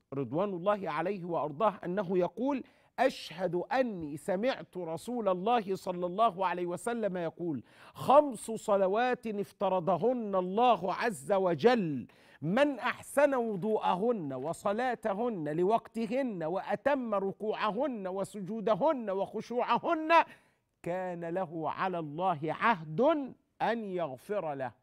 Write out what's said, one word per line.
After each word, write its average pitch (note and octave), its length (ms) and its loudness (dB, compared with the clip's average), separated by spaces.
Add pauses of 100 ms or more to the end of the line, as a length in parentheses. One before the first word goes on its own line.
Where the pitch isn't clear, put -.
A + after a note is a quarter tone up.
(140)
رضوان C#3 340 -2
الله F#3+ 420 0
عليه E3+ 340 -2
وأرضاه E3 600 0
أنه F3+ 340 -2
يقول: B3 440 0 (360)
أشهد F#3 560 -2
أني F3 640 -2
سمعت G3 600 -2
رسول F#3+ 520 -4
الله F#3+ 480 2
صلى F3+ 300 -4
الله F#3+ 400 2
عليه F3+ 200 -2
وسلم G3 500 -2
يقول: E3 460 -4 (320)
خمس C4+ 440 6 (120)
صلوات A3 760 2
افترضهن G3 1080 0
الله F#3 600 2
عز E3 380 -2
وجل F3+ 720 4 (360)
"من B3 360 2
أحسن C4+ 560 2
وضوءهن G#3 1000 0
وصلاتهن G3+ 1200 -2
لوقتهن A3 880 0
وأتم G#3 680 0
ركوعهن G3 920 -2
وسجودهن G#3 1040 0
وخشوعهن A#3 1000 0 (720)
كان F3 420 -4
له E3 460 -4
على F3+ 280 -2
الله D#3+ 460 -2
عهد D#3+ 560 0 (640)
أن A3 220 0
يغفر E3+ 720 -4
له، C3 180 -6 (100)